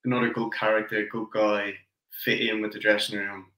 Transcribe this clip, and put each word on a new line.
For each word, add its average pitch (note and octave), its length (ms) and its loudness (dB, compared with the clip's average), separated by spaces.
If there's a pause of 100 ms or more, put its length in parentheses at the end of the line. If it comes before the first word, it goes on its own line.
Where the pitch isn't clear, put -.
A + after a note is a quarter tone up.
Another A#2+ 260 2
good A2+ 200 -4
character, G#2+ 600 0
good A2 220 -4
guy, G#2 400 2 (500)
fit A#2+ 160 2
in A2 220 0
with G#2+ 100 -4
the G#2 80 -12
dressing G#2 400 2
room. G2 280 -8 (100)